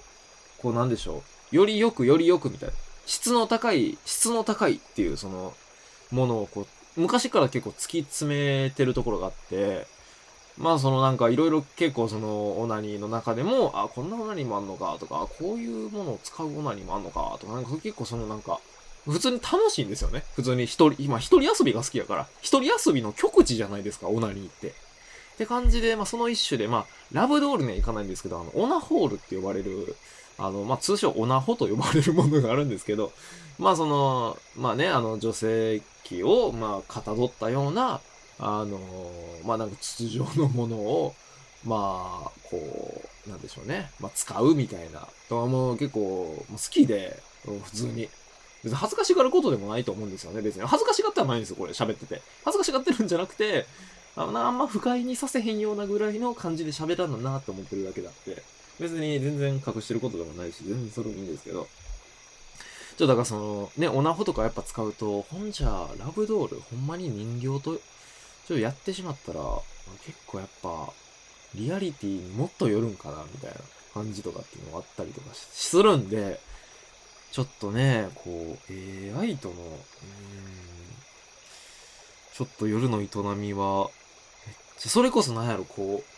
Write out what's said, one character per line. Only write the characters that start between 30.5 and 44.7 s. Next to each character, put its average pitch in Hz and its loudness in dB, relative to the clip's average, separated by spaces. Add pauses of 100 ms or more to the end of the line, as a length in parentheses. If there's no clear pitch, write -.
の、 101 -4
ま 127 0
あ - -2
通 202 0
称 180 4
オ 113 2
ナ 131 4
ホ 226 0
と 117 2
呼 101 0
ば - 0
れ 156 6
る 160 4
も 165 6
の 147 6
が 113 2
あ 127 4
る 147 4
ん 139 0
で 101 -2
す - -12
け 104 0
ど、 107 0 (460)
ま 190 6
あ 175 4
そ 160 2
の、 135 2 (180)
ま 120 0
あ 107 -2
ね、 156 2
あ 151 4
の、 110 0
女 110 0
性 110 2 (220)
器 90 -6
を、 196 6
ま 107 -4
あ、 - -14
か 117 -6
た 107 -4
ど 123 4
っ 123 -2
た 110 0
よ 139 2
う 160 -2
な、 233 0 (400)
あ 104 -2
の、 101 -6 (640)
ま 113 0
あ - -2
な 110 -4
ん 101 -6
か 95 -12
筒 - -6
状 127 -2 (100)
の 156 4
も 120 0
の 113 -4
を、 135 0 (520)
ま 92 -2
あ、 85 -8 (180)
こ - -8 (240)
う、 - -10
な 98 -10
ん 78 -14
で - -12
し - -16
ょ - -14
う - -10
ね。 165 -6
ま 98 -10
あ、 - -12
使 101 -4
う 156 8
み 127 2
た 87 -10